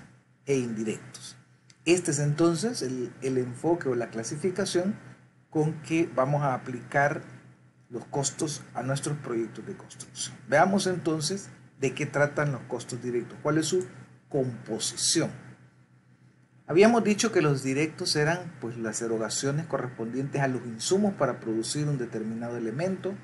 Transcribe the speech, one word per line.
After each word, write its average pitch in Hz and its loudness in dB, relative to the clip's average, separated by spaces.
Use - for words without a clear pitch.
e 139 2
indirectos. 110 -4
Este 175 4
es 139 2
entonces 165 2
el, 127 -2
el 131 0
enfoque 135 0
o 123 2
la 117 -2
clasificación 180 0
con 156 0
que 160 0
vamos 143 2
a 139 2
aplicar 139 0
los 117 -8
costos 143 -4
a - -4
nuestros 143 -2
proyectos 113 -4
de 98 -8
construcción. - -12
Veamos 180 6
entonces 170 -2
de 135 2
qué 151 -4
tratan 147 2
los 120 -6
costos 120 -8
directos, 120 -2
cuál 151 2
es 156 4
su 185 0
composición. 127 0
Habíamos 208 8
dicho 208 2
que 185 4
los 143 4
directos 151 0
eran, 170 2
pues, 120 -6
las 110 -4
erogaciones 117 0
correspondientes 127 -4
a 135 4
los 120 -4
insumos 190 0
para 127 0
producir 113 -2
un 143 0
determinado 117 -4
elemento, 175 -2